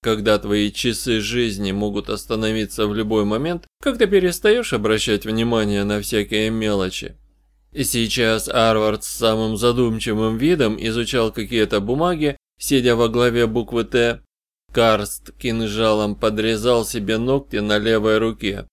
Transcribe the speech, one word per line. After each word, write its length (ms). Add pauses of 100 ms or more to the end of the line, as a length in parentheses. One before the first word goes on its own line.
Когда 380
твои 320
часы 480
жизни 500
могут 400
остановиться 800
в 60
любой 300
момент, 440 (120)
как 180
ты 100
перестаёшь 640
обращать 520
внимание 600
на 160
всякие 500
мелочи. 680 (560)
Сейчас 760
Арвард 560
с 40
самым 480
задумчивым 840
видом 380
изучал 540
какие-то 500
бумаги, 560 (220)
сидя 380
во 120
главе 380
буквы 380
"Т". 380 (500)
Карст 680
кинжалом 800
подрезал 680
себе 340
ногти 380
на 220
левой 400
руке. 540